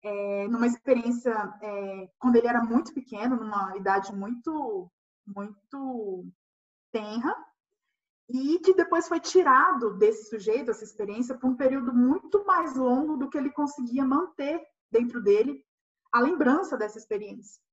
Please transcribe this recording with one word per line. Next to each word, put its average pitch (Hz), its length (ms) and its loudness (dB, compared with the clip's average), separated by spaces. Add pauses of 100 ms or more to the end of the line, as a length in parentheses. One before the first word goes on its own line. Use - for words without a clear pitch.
é, 202 440 -6
numa 240 180 0
experiência, 240 640 0 (280)
é, 196 580 -10
quando 240 180 4
ele 233 100 6
era 240 160 2
muito 233 320 -2
pequeno, 240 420 -6
numa 202 400 -6
idade 196 380 -2
muito, 226 760 -8 (360)
muito 208 1000 -10 (680)
tenra, 220 420 -4 (920)
e 269 320 0
que 370 140 6
depois 339 340 2
foi 339 100 0
tirado 277 800 4
desse 220 300 4
sujeito, 226 420 -2
essa 220 140 -6
experiência, 214 520 -6
por 254 120 -2
um 254 80 0
período 262 360 0
muito 269 520 4
mais 339 320 2
longo 262 400 2
do 262 120 -4
que - 80 -6
ele 277 140 -2
conseguia 269 540 -4
manter 294 600 -2 (260)
dentro 240 300 0
dele 214 440 2 (480)
a 233 80 4
lembrança 294 560 2
dessa 214 200 -4
experiência 202 640 -10 (120)